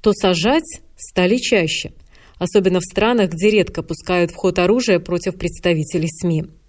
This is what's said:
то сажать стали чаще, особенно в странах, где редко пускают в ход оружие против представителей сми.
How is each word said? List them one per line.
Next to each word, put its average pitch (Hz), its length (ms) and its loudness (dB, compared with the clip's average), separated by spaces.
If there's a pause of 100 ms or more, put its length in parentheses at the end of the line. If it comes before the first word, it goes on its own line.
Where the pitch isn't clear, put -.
то 214 80 6
сажать 202 680 0 (160)
стали 185 400 0
чаще, - 540 0 (460)
особенно 180 420 0
в 175 40 -2
странах, 214 460 0
где 170 200 0
редко 208 340 0
пускают 175 480 -2
в - 40 -16
ход 185 240 0
оружие 196 400 2
против 175 400 -4
представителей 170 720 -2
сми. 160 340 -2 (260)